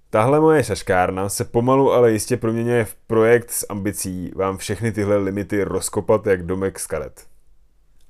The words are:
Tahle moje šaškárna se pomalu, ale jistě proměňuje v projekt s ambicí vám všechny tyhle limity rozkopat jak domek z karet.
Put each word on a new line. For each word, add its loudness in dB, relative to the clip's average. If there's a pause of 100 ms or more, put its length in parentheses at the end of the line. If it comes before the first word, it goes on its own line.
(100)
Tahle 4
moje 4
šaškárna -2
se -4
pomalu, 2
ale 6
jistě -2
proměňuje 0
v -10
projekt 2
s -6
ambicí -6
vám -2
všechny -4
tyhle 0
limity 0
rozkopat 0
jak -4
domek -4
z -10
karet. -10 (840)